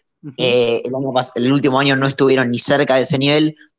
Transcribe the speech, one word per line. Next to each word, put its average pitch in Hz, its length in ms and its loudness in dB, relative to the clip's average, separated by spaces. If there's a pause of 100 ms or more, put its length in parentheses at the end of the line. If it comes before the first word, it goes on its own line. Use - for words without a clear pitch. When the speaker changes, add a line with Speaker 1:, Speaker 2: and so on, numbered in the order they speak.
(220)
Speaker 1:
Ujú. 143 140 -16
Speaker 2:
Eh, 120 480 0
el 123 100 -8
año 135 140 -6
pas-, 123 280 -2
el 120 140 0
último 139 300 0
año 139 160 2
no 135 100 0
estuvieron 131 440 2
ni 120 80 -2
cerca 139 380 2
de 131 60 2
ese 135 160 0
nivel, 151 380 0 (220)